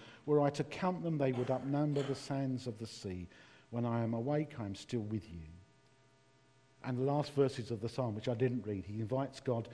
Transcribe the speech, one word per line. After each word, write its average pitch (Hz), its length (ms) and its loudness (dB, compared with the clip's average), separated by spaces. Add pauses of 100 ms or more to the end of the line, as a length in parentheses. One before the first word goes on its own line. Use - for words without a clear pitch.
(260)
Were 147 160 6
I 143 80 6
to 143 140 0
count 180 380 -2
them, 165 140 2
they 135 160 4
would 123 180 0
outnumber 143 520 2
the 135 120 0
sands 131 520 -2
of 110 120 -4
the 113 80 -8
sea. 90 400 -6 (440)
When 120 160 0
I 117 160 2
am 113 100 0
awake, 143 480 0
I 104 60 -4
am 98 80 -4
still - 260 -4
with 107 300 -4
you." 85 100 -10 (1400)
And 123 140 -2
the 131 120 2
last 143 220 0
verses 131 380 2
of 110 100 -2
the 117 80 -2
psalm, 117 260 -2
which 107 140 -4
I 120 60 2
didn't 117 320 0
read, 101 180 -2
he 104 160 -6
invites 131 400 -2
God 117 340 -2